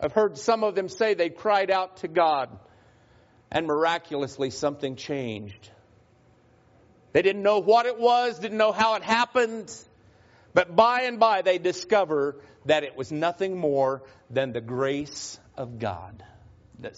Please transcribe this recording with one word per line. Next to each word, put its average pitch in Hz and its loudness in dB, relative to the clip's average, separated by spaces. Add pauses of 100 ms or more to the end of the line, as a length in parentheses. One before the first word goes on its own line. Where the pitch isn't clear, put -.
I've 196 -2
heard 214 2
some 226 0
of 202 -2
them 190 -2
say 220 0
they 170 0
cried 196 0
out 185 -2
to 175 -8
God, 156 2 (1000)
and 160 0
miraculously 147 -2
something 143 -4
changed. 110 -8 (1400)
They 175 4
didn't 196 0
know 208 4
what 220 4
it 240 -4
was, 240 2
didn't 208 -8
know 214 4
how 220 2
it 196 -4
happened, 226 0 (840)
but 175 2
by 240 4
and 240 -4
by 214 4
they 185 2
discover 160 0 (280)
that 147 2
it 131 -12
was 135 -8
nothing 175 -4
more 139 0 (280)
than 131 -2
the 120 -4
grace 135 -6 (180)
of 120 -10
God 98 -10 (540)
that - -14